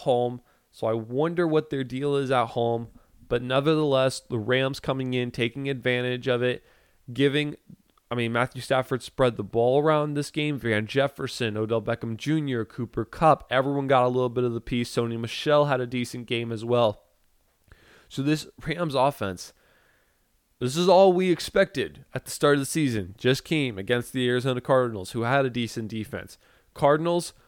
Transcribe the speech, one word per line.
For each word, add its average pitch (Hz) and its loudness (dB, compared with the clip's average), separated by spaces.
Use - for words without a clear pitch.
home. 123 0
So - -8
I 110 0
wonder 147 -2
what 156 0
their 135 -4
deal 135 -4
is 139 -2
at 120 2
home. 117 -2
But 123 -2
nevertheless, 135 2
the - -8
Rams 131 0
coming 131 -4
in, 123 -2
taking 123 -4
advantage 123 -2
of 123 0
it, 123 -2
giving, 143 0
I 123 -4
mean, 117 0
Matthew 123 0
Stafford 131 0
spread 127 0
the 110 -6
ball 120 2
around 151 2
this 143 -4
game. 151 -2
Van 110 0
Jefferson, 123 -2
Odell 110 0
Beckham 113 -6
Junior, 139 -2
Cooper - -6
Kupp, - 2
everyone 139 0
got 127 4
a 127 2
little 127 0
bit 123 -2
of 120 -2
the 117 -6
piece. 120 -4
Sony 117 -2
Michel 147 2
had 139 0
a 123 -4
decent 123 -6
game 117 -2
as 113 -6
well. 117 2
So - -6
this 147 0
Rams 160 -4
offense, 127 0
this 127 -2
is 175 2
all 185 8
we 185 2
expected 139 -2
at 135 -8
the - -12
start 147 4
of 143 0
the 135 -4
season. 113 -2
Just 131 2
came 135 -2
against 117 -2
the 127 0
Arizona 123 0
Cardinals, 120 0
who 117 -4
had 135 2
a 127 -2
decent 113 -6
defense. 107 -10
Cardinals 160 2